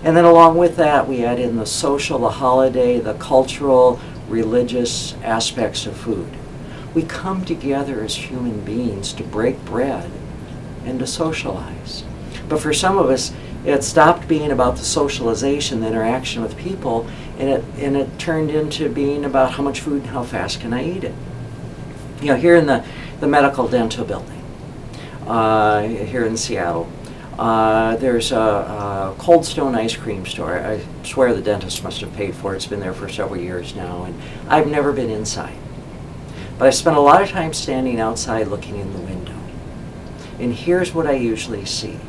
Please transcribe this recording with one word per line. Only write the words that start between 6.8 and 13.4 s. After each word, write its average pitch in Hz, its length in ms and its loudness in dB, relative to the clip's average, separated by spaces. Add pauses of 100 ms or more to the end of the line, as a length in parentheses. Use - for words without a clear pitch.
We 160 100 2
come 185 420 -4
together 139 560 -2
as 110 120 -4
human 120 500 -6
beings 104 500 -4
to 107 80 -10
break 110 420 -2
bread 123 460 -4 (760)
and 127 140 -6
to 131 80 -4
socialize. - 1000 -6 (460)
But 151 100 2
for 151 140 0
some 190 240 2
of 143 100 6
us, 131 240 0 (320)